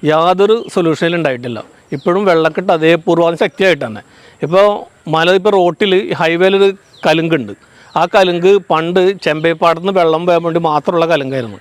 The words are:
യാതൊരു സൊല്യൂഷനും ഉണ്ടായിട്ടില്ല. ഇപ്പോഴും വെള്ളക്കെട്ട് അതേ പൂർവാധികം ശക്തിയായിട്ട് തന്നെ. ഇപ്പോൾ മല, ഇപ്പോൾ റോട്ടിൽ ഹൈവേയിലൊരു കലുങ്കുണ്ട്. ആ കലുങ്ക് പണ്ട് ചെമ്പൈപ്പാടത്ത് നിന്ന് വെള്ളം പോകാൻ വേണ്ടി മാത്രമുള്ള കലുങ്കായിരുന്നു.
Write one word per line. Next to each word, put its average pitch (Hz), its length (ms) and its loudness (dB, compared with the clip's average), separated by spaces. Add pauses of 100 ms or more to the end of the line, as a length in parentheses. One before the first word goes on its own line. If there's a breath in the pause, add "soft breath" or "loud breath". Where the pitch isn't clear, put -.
യാതൊരു 185 680 2
സൊല്യൂഷനും 170 460 -2
ഉണ്ടായിട്ടില്ല. 123 460 -6 (280 soft breath)
ഇപ്പോഴും 175 320 -2
വെള്ളക്കെട്ട് 170 480 0
അതേ 160 220 2
പൂർവാധികം 170 440 0
ശക്തിയായിട്ട് 180 460 0
തന്നെ. 107 180 -12 (400 soft breath)
ഇപ്പോൾ 180 240 2 (440)
മല, 160 200 2
ഇപ്പോൾ 190 200 2
റോട്ടിൽ 185 640 0
ഹൈവേയിലൊരു 180 560 2 (380)
കലുങ്കുണ്ട്. 160 460 0 (420 soft breath)
ആ 165 120 0
കലുങ്ക് 185 520 2 (120)
പണ്ട് 180 500 0
ചെമ്പൈപ്പാടത്ത് 165 680 0
നിന്ന് 190 140 0
വെള്ളം 165 260 0
പോകാൻ 170 160 2
വേണ്ടി 170 180 -2
മാത്രമുള്ള 165 460 -2
കലുങ്കായിരുന്നു. 131 540 -4